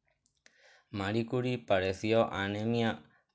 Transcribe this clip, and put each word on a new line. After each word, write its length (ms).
Marie 340
Curie 340
padeció 760
anemia 680